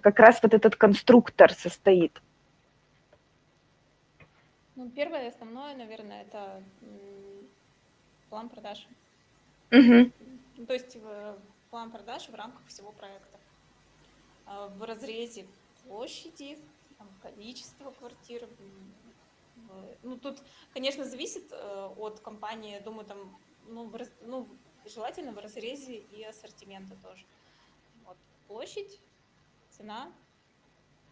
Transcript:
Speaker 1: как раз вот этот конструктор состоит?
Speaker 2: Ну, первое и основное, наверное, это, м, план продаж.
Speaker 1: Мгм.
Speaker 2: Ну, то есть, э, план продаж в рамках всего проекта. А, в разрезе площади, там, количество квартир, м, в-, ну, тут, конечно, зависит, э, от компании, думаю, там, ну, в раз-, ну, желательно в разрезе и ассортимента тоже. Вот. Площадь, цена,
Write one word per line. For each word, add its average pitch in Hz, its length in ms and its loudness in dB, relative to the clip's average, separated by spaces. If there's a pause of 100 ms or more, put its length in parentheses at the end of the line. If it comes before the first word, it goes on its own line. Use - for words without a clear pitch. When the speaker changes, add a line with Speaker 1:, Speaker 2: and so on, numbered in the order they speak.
Speaker 1:
как 202 180 6
раз 233 220 12
вот 220 120 6
этот 214 220 6
конструктор 214 760 8
состоит? 175 680 2 (2500)
Speaker 2:
Ну, 247 140 -14
первое 285 360 -6
и - 20 -8
основное, 240 480 -16
наверное, 214 460 -16
это, 196 400 -16 (200)
м, 196 640 -20 (800)
план 226 200 -14
продаж. 214 380 -16 (840)
Speaker 1:
Мгм. 240 420 12 (440)
Speaker 2:
Ну, 233 100 -18
то 262 80 -6
есть, 247 220 -10
э, 208 380 -16 (360)
план 233 200 -16
продаж 226 380 -16
в 247 60 -20
рамках 220 320 -18
всего 202 260 -20
проекта. 196 460 -20 (1080)
А, 202 220 -14
в 196 140 -18
разрезе 226 640 -12 (380)
площади, 285 720 -16 (400)
там, 208 100 -20 (140)
количество 240 720 -20
квартир, 240 520 -20 (140)
м, 196 360 -20 (640)
в-, 214 460 -20
ну, 247 160 -14
тут, 277 240 -14 (320)
конечно, 269 300 -6
зависит, 277 480 -12
э, 196 440 -14
от 214 240 -12
компании, 214 640 -16
думаю, 220 220 -16
там, 202 120 -18 (500)
ну, 233 200 -16
в 226 60 -20
раз-, 226 180 -14 (100)
ну, 247 260 -12 (360)
желательно 240 480 -12
в 208 60 -18
разрезе 240 580 -14
и 208 280 -20
ассортимента 196 720 -20
тоже. 185 280 -20 (800)
Вот. 185 120 -20 (320)
Площадь, 330 520 -14 (680)
цена, 226 420 -16 (1000)